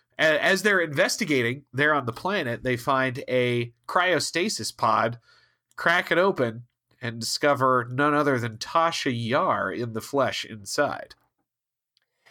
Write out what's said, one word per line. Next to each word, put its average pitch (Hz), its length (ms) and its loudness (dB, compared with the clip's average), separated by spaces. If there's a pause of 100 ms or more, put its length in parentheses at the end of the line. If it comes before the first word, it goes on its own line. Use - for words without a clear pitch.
(180)
a-, 156 240 4
as 190 200 2
they're 196 180 4
investigating 147 920 0
there 147 220 2
on 135 120 -2
the 117 60 -4
planet, 147 500 -4
they 127 140 0
find 131 520 -2
a 120 440 0 (140)
cryostasis 175 920 0
pod, 113 420 2 (580)
crack 175 340 2
it 165 80 4
open, 123 460 0 (360)
and 117 200 -8
discover 127 680 2
none 143 240 2
other 143 240 2
than 113 180 -4
Tasha 165 580 -2
Yar 117 560 0
in 113 220 -6
the 110 80 -6
flesh 123 440 -2
inside. 107 680 -6 (1160)